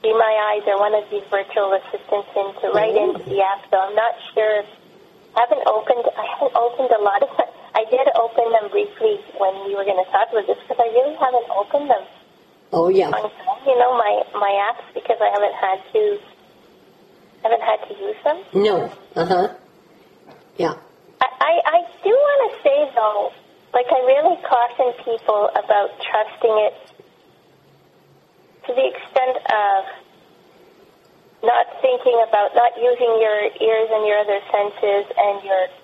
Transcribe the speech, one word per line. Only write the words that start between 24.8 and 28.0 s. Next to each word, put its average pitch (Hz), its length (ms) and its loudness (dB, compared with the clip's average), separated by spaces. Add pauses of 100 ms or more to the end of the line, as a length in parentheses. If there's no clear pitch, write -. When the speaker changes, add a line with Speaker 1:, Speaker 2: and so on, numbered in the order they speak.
Speaker 1:
people 214 480 0
about 208 380 0 (100)
trusting 220 640 0
it - 80 -2 (1900)